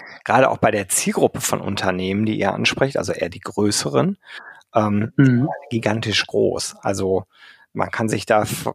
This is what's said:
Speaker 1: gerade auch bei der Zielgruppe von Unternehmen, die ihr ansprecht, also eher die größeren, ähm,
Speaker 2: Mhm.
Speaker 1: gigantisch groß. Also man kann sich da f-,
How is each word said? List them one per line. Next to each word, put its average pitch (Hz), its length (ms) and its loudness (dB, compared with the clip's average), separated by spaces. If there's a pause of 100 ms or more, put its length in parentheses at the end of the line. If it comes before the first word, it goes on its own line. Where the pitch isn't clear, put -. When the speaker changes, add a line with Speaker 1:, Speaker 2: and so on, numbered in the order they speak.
(240)
Speaker 1:
gerade 120 260 4
auch 107 80 -2
bei 113 140 2
der 101 160 -2
Zielgruppe - 520 0
von - 200 -2
Unternehmen, 98 680 -2
die 107 100 0
ihr 98 160 0
ansprecht, - 440 0
also 98 160 -2
eher 87 160 -4
die - 100 -14
größeren, 139 800 0 (560)
ähm, 107 420 2
Speaker 2:
Mhm. 131 320 6 (220)
Speaker 1:
gigantisch 113 560 -2
groß. - 540 -2
Also 95 460 -2 (460)
man 95 200 -4
kann 113 160 -2
sich 113 180 -4
da 107 160 4
f-, - 320 -6